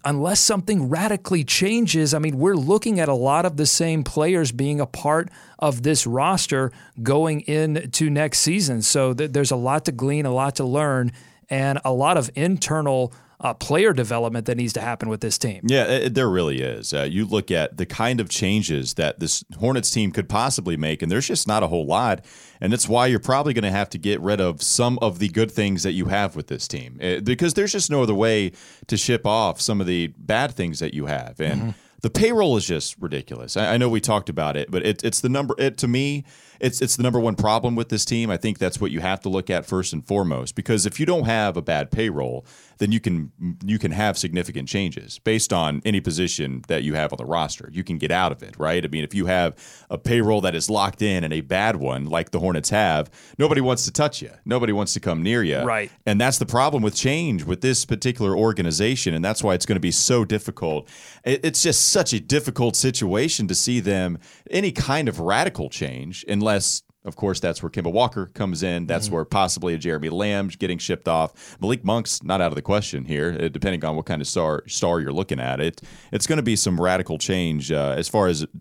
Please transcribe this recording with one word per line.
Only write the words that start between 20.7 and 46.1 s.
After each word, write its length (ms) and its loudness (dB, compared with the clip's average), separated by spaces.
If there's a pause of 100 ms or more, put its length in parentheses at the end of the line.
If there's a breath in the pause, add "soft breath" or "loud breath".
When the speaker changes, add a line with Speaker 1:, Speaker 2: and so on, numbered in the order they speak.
Speaker 2:
make, 240 -2
and 100 0
there's 140 0
just 200 -2
not 160 2
a 40 2
whole 180 0
lot. 400 0 (360 loud breath)
And 120 2
it's 160 0
why 200 4
you're 100 4
probably 340 2
gonna 200 0
have 180 0
to 80 -8
get 220 0
rid 200 2
of 220 0
some 400 2
of 160 0
the 100 0
good 220 0
things 320 0
that 100 0
you 140 -2
have 300 0
with 100 -8
this 200 -8
team, 360 -10
uh, 180 0
because 320 0
there's 200 0
just 180 0
no 120 2
other 120 2
way 380 2 (340 loud breath)
to 100 -2
ship 300 0
off 340 2
some 200 0
of 60 0
the 200 0 (100)
bad 360 0
things 260 -4
that 160 -6
you 120 -4
have. 340 -6
And 200 0
Speaker 1:
Mm-hmm. 100 -4 (300 soft breath)
Speaker 2:
the 100 -2
payroll 460 4
is 100 0
just 320 -4
ridiculous. 600 -6
I, 160 2
I 20 4
know 140 4
we 100 2
talked 300 0
about 260 -2
it, 140 -4
but 160 -2
it, 180 0
it's 160 -2
the 80 0
number, 300 0
it, 200 0
to 100 0
me, 360 0 (360 loud breath)
it's, 200 0
it's 160 0
the 60 0
number 160 2
one 160 2
problem 400 2
with 140 -2
this 160 0
team. 260 0
I 60 0
think 220 -2
that's 220 -2
what 120 -2
you 80 -4
have 220 -2
to 60 -4
look 220 -2
at 160 0
first 260 -2
and 140 -6
foremost, 480 0
because 320 0
if 140 -6
you 40 0
don't 200 2
have 320 2
a 60 -2
bad 280 0
payroll, 560 -2 (320 loud breath)
then 120 2
you 100 4
can, 300 -2 (340)
you 140 0
can 120 -2
have 260 0
significant 520 -4
changes 520 -4
based 320 0
on 320 0
any 160 2
position 680 -2